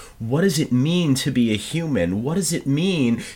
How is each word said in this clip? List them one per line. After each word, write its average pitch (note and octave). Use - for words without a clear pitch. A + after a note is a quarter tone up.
what A#2+
does F3+
it C3+
mean D3+
to C#3+
be A#2
a G#2+
human? G#2+
What D3
does F#3
it D3+
mean C#3+